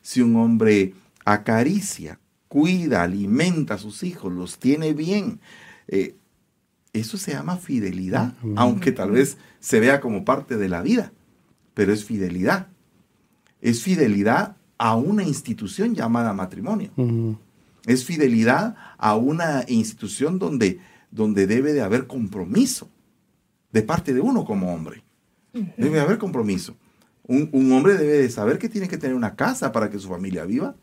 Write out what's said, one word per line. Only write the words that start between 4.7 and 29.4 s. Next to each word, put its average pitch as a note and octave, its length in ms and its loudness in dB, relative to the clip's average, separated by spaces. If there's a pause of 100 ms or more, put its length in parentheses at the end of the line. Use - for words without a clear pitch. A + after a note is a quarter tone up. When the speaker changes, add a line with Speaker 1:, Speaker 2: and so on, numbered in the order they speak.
Speaker 1:
bien, E3 460 -2 (480)
eh, - 280 -2 (760)
eso A2 240 -6
se - 160 -8
llama D#3 240 -6
fidelidad, G2+ 840 -4
Speaker 2:
Amén. G#2+ 160 -6
Speaker 1:
aunque A#2+ 340 2
tal G2 200 -4
vez C3 260 2 (220)
se - 200 2
vea C3+ 220 6
como G#2 240 -4
parte C3 320 0
de G2 120 -2
la F2 120 -2
vida, G3 300 0 (640)
pero G2+ 180 2
es G#2+ 100 -2
fidelidad. G2+ 640 -2 (920)
Es A#2 220 0
fidelidad C#3 720 2 (240)
a A2+ 160 2
una F#3+ 280 0
institución D3 680 -4
llamada A#2 400 0
matrimonio. G2 640 -6
Speaker 2:
Ujú. A2+ 420 -2 (480)
Speaker 1:
Es B2+ 180 2
fidelidad C#3+ 720 2 (220)
a G#2+ 180 2
una D3 520 0
institución B2 720 -2
donde, B2+ 400 0 (320)
donde G#2 360 2
debe C3 260 2
de C#3+ 80 2
haber A#2 260 0
compromiso G#2+ 840 -2 (840)
de A2 100 2
parte C#3+ 320 -2
de B2+ 80 2
uno A#3 240 0
como F#2 280 -2
hombre. D#2 300 -12 (500)
Speaker 3:
Ujú. G#3+ 140 -6 (100)
Speaker 1:
Debe D3+ 220 0
haber E3 180 2
compromiso. A#2+ 580 -4 (520)
Un, D3 260 0
un C3 200 4
hombre E3 220 6
debe D3+ 220 2
de C3 120 4
saber A2+ 300 0
que A#3 100 -6
tiene F#3+ 180 -6
que F#3 100 -6
tener C3 180 -4
una A2+ 200 -4
casa F3 360 -2